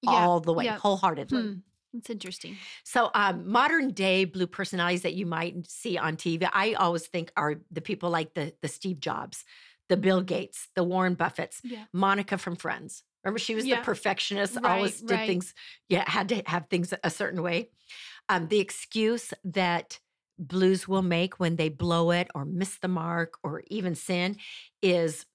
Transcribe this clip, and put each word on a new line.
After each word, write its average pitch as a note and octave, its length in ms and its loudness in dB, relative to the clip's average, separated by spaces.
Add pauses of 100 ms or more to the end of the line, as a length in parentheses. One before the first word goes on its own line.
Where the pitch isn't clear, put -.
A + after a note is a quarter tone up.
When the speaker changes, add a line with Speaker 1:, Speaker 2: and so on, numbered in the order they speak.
Speaker 1:
Yeah. B3 100 2
Speaker 2:
all F3 280 6
the E3 140 2
way, E3 120 2
Speaker 1:
Yeah. G#3 120 -2
Speaker 2:
wholeheartedly. F#3+ 640 2
Speaker 1:
Hmm. G#3+ 120 -4 (400)
That's A#3 160 -12
interesting. F#3+ 480 -10 (260)
Speaker 2:
So, A#3+ 300 4
um, F#3 360 4
modern C4+ 440 4
day F#3+ 320 4
blue F3+ 220 0
personalities F3+ 560 0
that E3+ 100 0
you F#3 120 -4
might E3+ 440 -4
see F#3 280 -4
on D#3+ 200 -2
T E3 180 -2
V, E3 160 0
I G#3+ 220 2
always E3+ 340 2
think E3+ 300 -6
are D3+ 240 0 (100)
the D#3+ 80 -6
people F3 300 -4
like D#3+ 240 0
the, D#3+ 280 -4
the D#3 60 -4
Steve F3+ 320 -6
Jobs, - 460 -6 (420)
the F#3 80 4
Bill F#3 260 4
Gates, - 540 -6
the F#3 80 2
Warren F3+ 320 2
Buffetts, E3 480 -4
Speaker 1:
Yeah. A#3 300 -12
Speaker 2:
Monica G3 440 2
from F3 200 -6
Friends. - 460 -8 (200)
Remember, A3 160 -2
she - 160 -2
was A3 100 -2
Speaker 1:
Yeah. C4 120 2
Speaker 2:
the A#3+ 80 -4
perfectionist, G3+ 720 -2
Speaker 1:
Right, A#3+ 80 -2
Speaker 2:
always G3 340 2
did A3+ 120 -4
Speaker 1:
right. A3 140 2
Speaker 2:
things, F3+ 280 -2 (340)
yeah, F#3 220 2
had G3 200 0
to G#3+ 180 0
have E3 200 -2
things F3 340 0
a F3 80 0
certain F3+ 320 -4
way. F3 280 -2 (580)
Um, E3+ 220 2
the G#3 100 4
excuse A3 720 -2 (120)
that F3 540 -2 (380)
blues F#3 500 2
will F#3+ 140 2
make F3 380 0
when E3+ 160 2
they D#3+ 140 2
blow E3+ 420 2
it F3 240 2
or C#3+ 80 -4
miss F3+ 340 -4
the F#3 120 -4
mark E3+ 520 -2
or D3+ 260 -6
even F#3 280 -4
sin F#3 420 -2 (440)
is E3+ 540 2